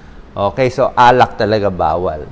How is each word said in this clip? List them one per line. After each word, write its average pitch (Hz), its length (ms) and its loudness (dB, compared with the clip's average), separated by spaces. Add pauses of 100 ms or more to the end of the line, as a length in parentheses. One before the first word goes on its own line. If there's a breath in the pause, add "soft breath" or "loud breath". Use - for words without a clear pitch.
(340 loud breath)
Okay, 101 340 -2
so 123 300 -2
alak 123 400 4
talaga 104 320 0
bawal. 82 600 -4